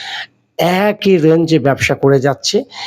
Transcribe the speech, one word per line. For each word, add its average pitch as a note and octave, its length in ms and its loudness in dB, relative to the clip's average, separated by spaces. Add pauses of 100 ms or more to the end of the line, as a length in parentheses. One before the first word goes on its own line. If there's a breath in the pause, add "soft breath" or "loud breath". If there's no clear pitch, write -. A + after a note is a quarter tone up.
(580 loud breath)
একই F#3+ 600 0
রেঞ্জে D#3+ 420 2
ব্যবসা C3 360 0
করে C#3 240 2
যাচ্ছে G#3 440 -2 (240 loud breath)